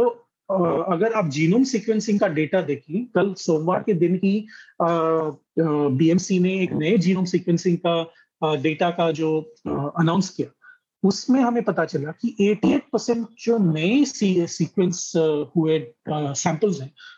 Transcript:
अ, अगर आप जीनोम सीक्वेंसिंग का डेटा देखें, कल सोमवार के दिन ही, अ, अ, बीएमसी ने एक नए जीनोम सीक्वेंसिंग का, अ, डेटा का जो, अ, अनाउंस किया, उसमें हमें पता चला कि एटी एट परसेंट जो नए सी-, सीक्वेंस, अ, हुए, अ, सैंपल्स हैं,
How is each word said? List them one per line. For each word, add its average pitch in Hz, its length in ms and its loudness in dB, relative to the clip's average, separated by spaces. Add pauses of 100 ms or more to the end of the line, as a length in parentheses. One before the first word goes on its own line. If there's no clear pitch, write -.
(520)
अ, 170 420 0
अगर 208 200 0
आप 208 160 0
जीनोम 165 340 2
सीक्वेंसिंग 214 560 0
का 208 80 2
डेटा 156 340 0
देखें, 147 440 -6
कल 190 280 0
सोमवार 165 500 0
के 220 100 0
दिन 175 300 2
ही, 208 240 0 (340)
अ, 175 40 2
अ, 160 1040 0
बीएमसी 165 500 2
ने 185 240 0
एक 170 100 -2
नए 156 240 0
जीनोम 185 280 2
सीक्वेंसिंग 175 520 0
का, 170 340 -2 (320)
अ, 156 120 2
डेटा 156 340 0
का 170 220 0
जो, 156 420 -2 (140)
अ, 147 300 -4
अनाउंस 170 320 2
किया, - 180 -6 (560)
उसमें 247 380 2
हमें 240 220 0
पता 170 220 -2
चला 151 260 -6
कि 226 300 -6
एटी 202 320 2
एट 277 100 -2 (100)
परसेंट 233 340 -2 (120)
जो 233 180 0
नए 190 480 2
सी-, 185 420 0
सीक्वेंस, - 720 -2
अ, 156 260 2 (140)
हुए, 156 220 2
अ, 139 140 -12 (200)
सैंपल्स 151 680 -2
हैं, 135 120 -14 (240)